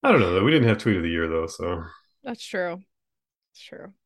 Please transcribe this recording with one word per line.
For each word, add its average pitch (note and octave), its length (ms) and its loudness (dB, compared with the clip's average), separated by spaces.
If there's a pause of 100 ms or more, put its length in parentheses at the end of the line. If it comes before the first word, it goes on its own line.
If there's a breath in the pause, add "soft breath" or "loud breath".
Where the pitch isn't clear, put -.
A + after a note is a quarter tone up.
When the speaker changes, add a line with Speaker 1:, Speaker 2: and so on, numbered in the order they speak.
Speaker 1:
I C4+ 60 4
don't E3+ 100 6
know, F2 120 2
though. F#2+ 100 4
We C3+ 80 4
didn't C#3 160 4
have A2 100 4
tweet G#2 200 2
of E2+ 60 -2
the E2 60 -2
year, E2 180 -2
though, E2 200 -2
so. F2 360 -6 (400 loud breath)
Speaker 2:
That's A#3+ 220 -12
true. F3+ 340 -8 (760)
It's - 100 -20
true. - 300 -20 (120)